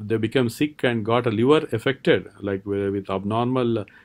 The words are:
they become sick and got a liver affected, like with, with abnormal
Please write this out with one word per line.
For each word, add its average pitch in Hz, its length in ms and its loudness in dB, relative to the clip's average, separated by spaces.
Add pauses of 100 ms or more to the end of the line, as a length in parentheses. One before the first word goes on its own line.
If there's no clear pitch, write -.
they 107 160 -2
become 117 320 0
sick 151 340 -4
and 117 220 0
got 117 220 2
a 120 40 0
liver 131 420 4
affected, 123 560 0 (120)
like 101 260 -4
with, 101 260 -2
with 98 180 -4
abnormal 113 720 -2 (200)